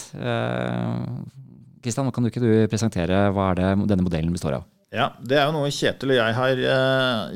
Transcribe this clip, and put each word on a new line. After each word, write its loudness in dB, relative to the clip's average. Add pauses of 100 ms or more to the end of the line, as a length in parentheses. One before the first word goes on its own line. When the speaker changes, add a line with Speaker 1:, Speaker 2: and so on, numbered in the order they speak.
(160)
Speaker 1:
Eh, -4 (760)
Kristian, -4
kan 0
du 0
ikke -6
du 6
presentere 2
hva 2
er -2
det 2
denne 2
modellen 0
består -4
av? -8 (280)
Speaker 2:
Ja, -2 (100)
det 0
er 4
jo 0
noe -2
Kjetil 0
og 4
jeg 2
har, 2
eh, 0